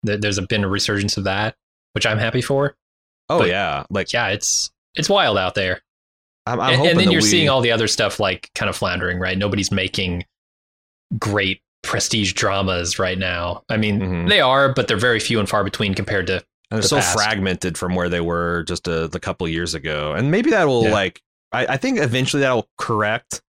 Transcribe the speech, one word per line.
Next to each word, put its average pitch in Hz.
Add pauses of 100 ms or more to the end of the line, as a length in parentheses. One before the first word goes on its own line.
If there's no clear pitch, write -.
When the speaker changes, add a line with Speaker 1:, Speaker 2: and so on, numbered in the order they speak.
Speaker 1:
th-, 104
there's 104
a, 101
been 104
a 95
resurgence 101
of 98
that, 101 (380)
which 107
I'm 110
happy 113
for. 139 (540)
Speaker 2:
Oh, 165
Speaker 1:
But 92
Speaker 2:
yeah. 85
Like, 95
Speaker 1:
yeah, 120
it's, - (240)
it's 156
wild 165
out 92
there. 92 (640)
Speaker 2:
I'm, 120
I'm 127
Speaker 1:
And, 127
Speaker 2:
hoping 147
Speaker 1:
and 170
then -
Speaker 2:
that -
Speaker 1:
you're -
Speaker 2:
we 107
Speaker 1:
seeing 160
all 135
the 120
other 113
stuff, -
like, 95
kind 104
of 92
floundering, 90
right? 92
Nobody's 101
making 92 (960)
great 101 (220)
prestige 95
dramas 95
right 92
now. 87
I 117
mean, 104
Speaker 2:
Mm-hmm. 90
Speaker 1:
they 185
are, 135
but 123
they're 113
very 113
few 113
and 95
far 104
between 101
compared 92
to 95
Speaker 2:
And - (280)
they're 113
Speaker 1:
the -
Speaker 2:
so 151
Speaker 1:
past. 90
Speaker 2:
fragmented 98
from 90
where 87
they 87
were 85
just 85
a, 82 (100)
a 90
couple 90
years 82
ago. 76
And 120
maybe 240
that 196
will, 120
Speaker 1:
Yeah. 107
Speaker 2:
like, 98 (300)
I, 123
I 139
think 247
eventually 131
that'll 127
correct. 107